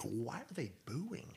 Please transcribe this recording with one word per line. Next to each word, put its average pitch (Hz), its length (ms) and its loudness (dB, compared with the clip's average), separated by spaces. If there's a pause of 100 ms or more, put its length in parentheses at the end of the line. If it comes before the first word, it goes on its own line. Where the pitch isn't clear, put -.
Why 117 360 2
are 247 160 -6
they 127 180 2 (120)
booing? 180 520 -2